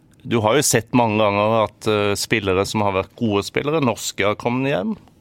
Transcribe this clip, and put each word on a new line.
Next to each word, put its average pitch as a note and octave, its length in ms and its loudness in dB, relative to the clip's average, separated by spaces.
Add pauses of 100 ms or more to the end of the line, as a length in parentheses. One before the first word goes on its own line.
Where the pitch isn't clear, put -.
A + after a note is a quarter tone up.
(280)
du A#2+ 160 0
har A2 140 4
jo D3+ 100 2
sett A2+ 280 0
mange A2 240 2
ganger G#2 340 2 (100)
at, - 240 -6
eh, G#2 320 2
spillere F#2+ 480 0
som G#2+ 140 -2
har G2+ 100 0
vært F#2+ 240 -2
gode G2+ 280 0
spillere, D3 400 -4
norske G#2 400 -4
har G#2 120 0
kommet C3 360 -4
hjem, F#3+ 240 -4 (260)